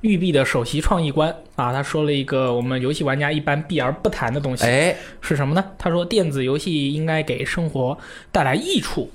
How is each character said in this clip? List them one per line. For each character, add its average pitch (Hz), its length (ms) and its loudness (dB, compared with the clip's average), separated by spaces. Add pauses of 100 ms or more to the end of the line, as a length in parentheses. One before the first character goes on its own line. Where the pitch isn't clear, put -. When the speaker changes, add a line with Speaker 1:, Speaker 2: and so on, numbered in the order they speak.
Speaker 1:
育 208 180 2
碧 175 140 2
的 135 120 4
首 123 200 0
席 143 160 -2
创 185 200 2
意 151 120 0
官 156 200 2 (220)
啊， 123 180 0
他 135 80 -2
说 151 220 -2
了 147 100 2
一 139 120 2
个 131 280 0
我 120 80 0
们 127 200 -2
游 127 120 0
戏 151 120 -2
玩 135 120 2
家 147 140 0
一 156 80 0
般 151 300 0
避 160 100 0
而 127 140 0
不 - 160 -2
谈 117 260 -2
的 147 60 -2
东 131 160 -2
西。 - 80 0
Speaker 2:
哎。 139 320 4 (240)
Speaker 1:
是 - 160 -2
什 139 100 0
么 143 80 0
呢？ 185 100 2 (140)
他 - 100 -2
说 175 160 2
电 180 240 2
子 139 160 0
游 135 140 0
戏 147 340 0
应 156 140 -2
该 160 160 0
给 135 220 -4
生 165 260 -2
活 131 260 -2 (360)
带 185 100 2
来 131 100 2
益 285 280 0
处。 - 340 -4